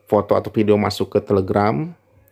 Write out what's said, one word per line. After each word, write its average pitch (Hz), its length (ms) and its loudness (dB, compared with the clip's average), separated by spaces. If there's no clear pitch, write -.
foto 104 240 2
atau 98 160 -2
video 104 240 2
masuk 101 400 -2
ke 104 80 2
Telegram, 107 720 -2